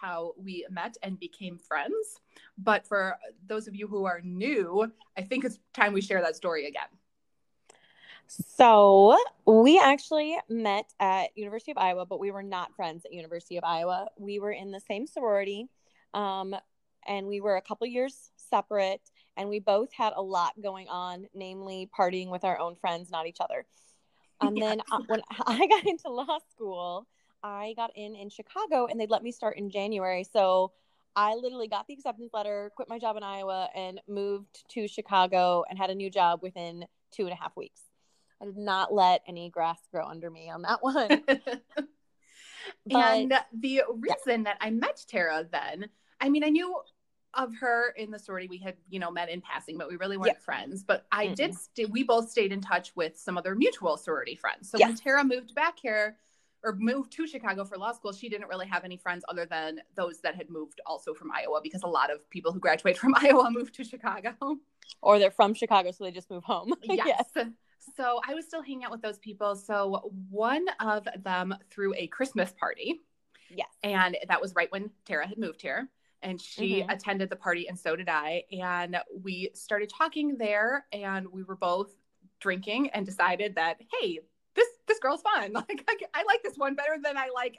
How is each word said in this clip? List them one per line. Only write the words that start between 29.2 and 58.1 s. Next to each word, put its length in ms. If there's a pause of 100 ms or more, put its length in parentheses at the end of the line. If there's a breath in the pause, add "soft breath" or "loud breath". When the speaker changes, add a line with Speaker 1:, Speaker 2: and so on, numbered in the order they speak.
Speaker 2:
me 100
start 240
in 140
January. 600
So 420 (440)
I 180
literally 340
got 180
the 80
acceptance 400
letter, 420
quit 140
my 80
job 180
in 60
Iowa, 520
and 320
moved 640
to 140
Chicago 840
and 80
had 100
a 60
new 160
job 320
within 420 (260)
two 120
and 100
a 40
half 200
weeks. 240 (600)
I 40
did 120
not 380
let 320
any 240
grass 300 (120)
grow 140
under 240
me 180
on 140
that 180
one. 460
Speaker 1:
<laughs> 640 (960 loud breath)
Speaker 2:
But 100
Speaker 1:
And 360 (200)
the 160
Speaker 2:
Yeah. 200
Speaker 1:
reason 560
that 160
I 100
met 380
Tara 420
then, 380 (320)
I 80
mean, 160
I 60
knew 300 (540)
of 220
her 400
in 140
the 80
sorority. 300
We 100
had, 180 (120)
you 100
know, 120
met 180
in 120
passing, 380
but 100
we 80
really 200
weren't 180
Speaker 2:
Yeah. 60
Speaker 1:
friends. 440
But 280
I 160
did 240
Speaker 2:
Mm-mm. 60
Speaker 1:
st-, 320
we 120
both 280
stayed 220
in 80
touch 360
with 220
some 200
other 160
mutual 420
sorority 380
friends. 360
So 80
when 120
Speaker 2:
Yes. 100
Speaker 1:
Tara 240
moved 300
back 240
here, 400 (460)
or 100
moved 380
to 140
Chicago 380
for 140
law 140
school, 200